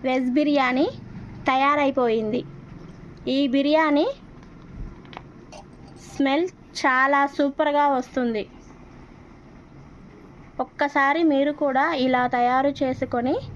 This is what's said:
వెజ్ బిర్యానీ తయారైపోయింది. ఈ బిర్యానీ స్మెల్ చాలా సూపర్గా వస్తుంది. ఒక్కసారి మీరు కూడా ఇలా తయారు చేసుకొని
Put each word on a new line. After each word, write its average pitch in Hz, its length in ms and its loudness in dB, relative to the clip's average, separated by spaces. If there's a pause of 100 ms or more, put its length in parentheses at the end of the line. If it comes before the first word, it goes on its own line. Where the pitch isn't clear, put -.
వెజ్ 254 320 0
బిర్యానీ 277 500 2 (640)
తయారైపోయింది. 262 920 2 (920)
ఈ 269 40 2 (160)
బిర్యానీ 294 520 2 (2000)
స్మెల్ 285 380 0 (340)
చాలా 277 400 4 (160)
సూపర్గా 294 480 2 (100)
వస్తుంది. 240 480 -2 (2250)
ఒక్కసారి 285 560 0 (120)
మీరు 285 200 2 (100)
కూడా 269 220 2 (200)
ఇలా 254 200 2 (120)
తయారు 262 440 2
చేసుకొని 254 540 -2 (200)